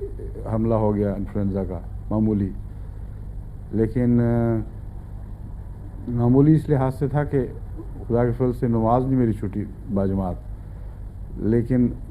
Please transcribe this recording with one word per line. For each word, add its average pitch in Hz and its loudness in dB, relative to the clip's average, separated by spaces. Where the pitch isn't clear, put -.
हमला 113 2
हो 107 4
गया 101 2
इन्फ्लुएंजा 98 -2
का 90 -6
मामूली। 104 2
लेकिन, 117 4
अ, 117 2
मामूली 127 6
इस 147 2
लिहाज 135 2
से 139 -2
था 143 2
कि 139 0
खुदा 117 4
के 120 4
फजल 127 2
से 120 0
नमाज 117 4
नहीं 131 2
मेरी 117 4
छूटी 101 -4
बाजमात, 95 0
लेकिन 120 4